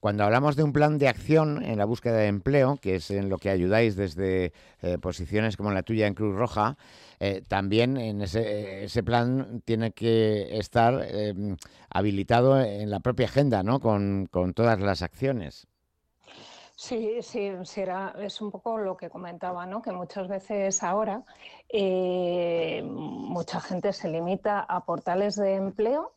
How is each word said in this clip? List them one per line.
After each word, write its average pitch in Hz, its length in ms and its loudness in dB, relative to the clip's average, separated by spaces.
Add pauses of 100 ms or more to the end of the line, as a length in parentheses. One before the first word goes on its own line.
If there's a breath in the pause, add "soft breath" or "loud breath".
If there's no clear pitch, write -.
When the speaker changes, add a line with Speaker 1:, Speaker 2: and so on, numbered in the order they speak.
Speaker 1:
cuando 104 200 2
hablamos 135 300 4
de 151 100 2
un 143 100 0
plan 147 240 4
de 139 100 4
acción 151 560 2
en 110 140 -2
la 101 80 2
búsqueda 117 320 0
de 107 80 6
empleo, 135 500 4
que 95 200 -2
es 87 140 -6
en 98 200 -2
lo 92 80 -2
que - 100 -2
ayudáis 98 480 4
desde, 92 560 0 (300 soft breath)
eh, 87 160 -2
posiciones 92 580 -2
como 104 140 -2
la 95 120 0
tuya 110 240 0
en 101 60 0
Cruz 101 240 -2
Roja, 113 400 0 (440 loud breath)
eh, 98 280 -2
también 107 480 2
en 110 240 -4
ese, 104 640 -4
ese 104 180 -2
plan 120 600 0
tiene 113 280 0
que 107 680 2
estar, 117 500 4
eh, 104 240 -4 (560 loud breath)
habilitado 117 720 4
en 104 300 -2
la 98 100 -2
propia 123 240 0
agenda, 120 380 2
¿no? 120 180 2
Con, 101 500 2
con 90 220 0
todas 113 260 4
las 95 220 0
acciones. 90 680 -6 (1080 loud breath)
Speaker 2:
Sí, 226 460 -4
sí, 202 300 -6 (100)
sí, - 180 -10
era, 190 400 -4
es 202 220 -8
un 208 80 -6
poco 220 260 -6
lo 190 220 -4
que 175 100 -12
comentaba, 175 560 -8
¿no? 196 160 -8
Que 233 120 -8
muchas 180 360 -8
veces 196 540 -4
ahora, 208 400 -2 (480 loud breath)
eh, 180 1120 0
mucha - 760 -6
gente 190 360 -2
se 185 160 -6
limita 196 500 -2
a 180 240 -4
portales 185 520 -2
de 196 180 2
empleo 214 600 -2